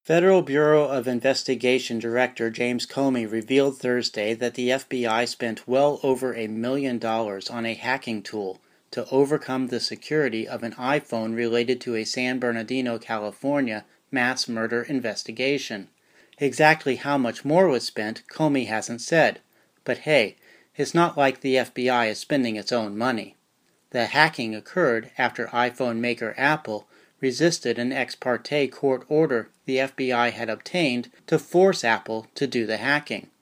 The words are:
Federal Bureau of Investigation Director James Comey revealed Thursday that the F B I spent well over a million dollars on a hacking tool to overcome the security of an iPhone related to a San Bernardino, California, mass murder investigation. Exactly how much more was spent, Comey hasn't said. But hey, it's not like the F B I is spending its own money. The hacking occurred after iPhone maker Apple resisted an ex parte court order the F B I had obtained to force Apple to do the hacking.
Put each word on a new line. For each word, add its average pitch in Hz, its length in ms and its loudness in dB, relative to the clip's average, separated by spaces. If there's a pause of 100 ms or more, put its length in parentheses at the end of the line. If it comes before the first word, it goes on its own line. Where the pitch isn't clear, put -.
Federal 175 400 6
Bureau 147 460 4
of 131 200 -2
Investigation 123 920 0
Director 117 500 0
James 120 380 -2
Comey 127 440 0
revealed 131 460 2
Thursday 117 560 -2
that 117 220 -4
the 123 160 0
F 131 180 -2
B 123 160 -2
I 113 200 2
spent 117 420 -6
well 135 340 2
over 127 320 0
a 113 140 -6
million 123 500 -4
dollars 110 500 -4
on 117 160 -6
a 113 120 -4
hacking 117 480 -4
tool 101 360 -8 (300)
to - 220 -6
overcome 135 560 0
the 120 120 -4
security 117 680 -4
of 120 160 -8
an 117 80 -8
iPhone 123 640 -2
related 120 460 0
to 120 140 -4
a 110 100 -2
San 127 340 -4
Bernardino, 120 580 -2
California, 113 880 -4 (240)
mass 127 380 0
murder 113 340 -2
investigation. 117 1080 -4 (500)
Exactly 147 560 4
how 143 240 0
much 117 260 -2
more 175 220 6
was 123 180 2
spent, 110 380 -6 (100)
Comey 143 320 0
hasn't 110 360 -4
said. 147 400 2 (420)
But 123 160 -2
hey, 131 380 2 (380)
it's 143 200 -2
not 170 220 4
like 135 240 2
the 131 140 2
F 127 160 2
B 123 160 -2
I 120 200 2
is 104 100 -4
spending 120 380 -2
its 101 160 -6
own 107 260 -2
money. 117 380 -4 (560)
The 120 160 -2
hacking 139 480 0
occurred 117 640 -2
after 120 280 -2
iPhone 120 500 -2
maker 117 380 -4
Apple 131 520 -2 (340)
resisted 131 560 0
an 123 140 -2
ex 131 240 -4
parte 131 540 -2
court 131 400 -2
order 147 400 2 (160)
the 131 120 0
F 131 180 -2
B 127 160 -2
I 120 180 2
had 113 200 -6
obtained 123 600 -2 (160)
to 156 100 2
force 180 460 4
Apple 110 500 -2
to 139 140 -2
do 120 180 -2
the 107 120 -4
hacking. 131 500 -2 (140)